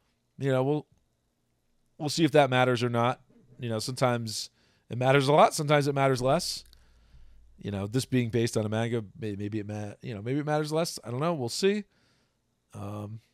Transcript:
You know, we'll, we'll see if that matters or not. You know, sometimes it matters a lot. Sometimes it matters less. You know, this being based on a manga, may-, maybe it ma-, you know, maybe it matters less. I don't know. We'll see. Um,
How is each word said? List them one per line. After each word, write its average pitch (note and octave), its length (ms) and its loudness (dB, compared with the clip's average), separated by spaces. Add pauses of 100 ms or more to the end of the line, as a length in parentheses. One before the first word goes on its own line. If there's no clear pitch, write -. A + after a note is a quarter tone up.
(380)
You C3+ 160 -2
know, C3 100 2
we'll, C#3+ 220 -2 (1120)
we'll D3 100 -6
see E3 160 0
if C#3+ 80 4
that C#3+ 180 6
matters B2+ 320 4
or B2 80 0
not. A#2+ 300 0 (400)
You B2 80 -8
know, A2 120 -4
sometimes A#2+ 680 -2 (400)
it A2+ 80 -6
matters C3+ 300 4
a C#3+ 60 4
lot. F3 200 8
Sometimes D3 340 2
it C#3+ 80 -2
matters C3+ 260 2
less. C#3 420 -2 (920)
You G#2 140 -10
know, G2+ 160 -4
this B2+ 180 -2
being B2 240 0
based A#2 260 0
on A2 100 0
a G#2+ 40 -4
manga, A2+ 340 -2 (160)
may-, G#2+ 160 -6
maybe G#2 240 -6
it G2+ 80 -8
ma-, G#2 340 -10
you B2 120 -10
know, G2+ 80 -10
maybe B2+ 180 -4
it C#3+ 60 -4
matters D3+ 260 -2
less. E3 320 -4
I A#2+ 80 -10
don't B2 80 -6
know. E3 140 -2
We'll B2+ 160 -6
see. G3+ 340 0 (880)
Um, G#2 480 -12 (120)